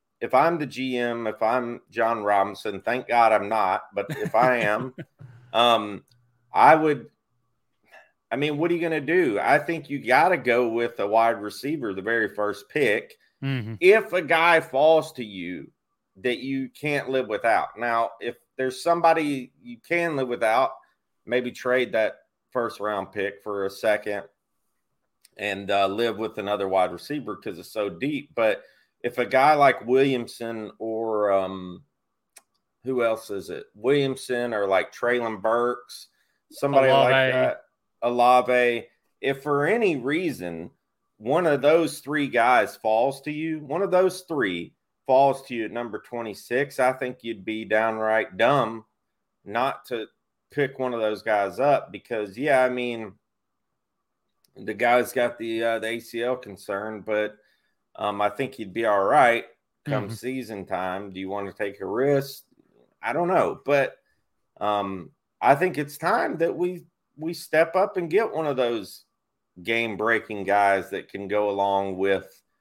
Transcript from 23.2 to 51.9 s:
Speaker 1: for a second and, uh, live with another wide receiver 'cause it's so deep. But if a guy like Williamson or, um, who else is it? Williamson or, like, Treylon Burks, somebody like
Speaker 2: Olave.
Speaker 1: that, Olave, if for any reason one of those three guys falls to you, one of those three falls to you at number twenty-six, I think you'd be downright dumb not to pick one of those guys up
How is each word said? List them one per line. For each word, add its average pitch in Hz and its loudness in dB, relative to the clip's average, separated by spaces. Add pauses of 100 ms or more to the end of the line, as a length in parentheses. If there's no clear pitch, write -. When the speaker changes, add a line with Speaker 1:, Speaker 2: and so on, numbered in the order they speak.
Speaker 1:
for 101 -4
a 98 -2
second 104 -2 (1120)
and, 98 -6
uh, 98 4
live 107 0
with 110 -6
another 101 -2
wide 92 2
receiver 113 -8
'cause 92 -12
it's 90 -18
so 104 -4
deep. 120 -8
But 110 0 (400)
if 120 -6
a 123 0
guy 135 4
like 139 4
Williamson 117 0
or, 110 -2
um, 92 -4 (1040)
who 127 0
else 113 -2
is 98 -8
it? 80 -10 (100)
Williamson 123 -2
or, 101 -2
like, 95 2
Treylon 120 -2
Burks, 120 -2 (420)
somebody 135 2
like 135 6
Speaker 2:
Olave. 131 4
Speaker 1:
that, 127 0 (380)
Olave, 120 4 (320)
if 135 -4
for 147 0
any 196 2
reason 113 -4 (460)
one 143 0
of 143 2
those 160 4
three 143 -4
guys 117 4
falls 120 0
to 151 -8
you, 156 -6
one 151 -6
of 185 -2
those 185 2
three 95 -4 (340)
falls 135 4
to - -14
you 113 -4
at - -8
number 110 -8
twenty-six, 120 -6
I 127 4
think 127 -8
you'd 107 -10
be 110 -6
downright 110 0
dumb 113 2 (580)
not 113 -2
to 113 -6 (420)
pick 139 -4
one 127 -2
of 117 -4
those 107 -2
guys 101 0
up 135 2